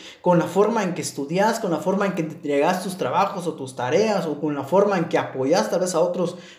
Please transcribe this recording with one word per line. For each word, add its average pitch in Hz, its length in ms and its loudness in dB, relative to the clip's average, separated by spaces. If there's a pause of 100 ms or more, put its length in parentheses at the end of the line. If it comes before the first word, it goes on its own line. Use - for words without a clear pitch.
(200)
con 175 180 4
la 156 80 2
forma 214 360 2
en 180 100 -2
que - 100 -6
estudias, 180 560 0
con 185 120 -4
la 156 80 0
forma 196 280 0
en 185 80 -2
que 170 80 -2
te 156 120 -8
entregas 147 480 0
tus - 160 -8
trabajos 175 480 0
o 156 80 -4
tus 131 220 -12
tareas, 170 500 2
o 147 140 -4
con 151 140 -2
la 139 100 -6
forma 196 340 2
en 160 80 -2
que 160 100 0
apoyas 135 540 0
tal 175 100 0
vez 185 140 0
a 160 60 2
otros 175 360 0 (220)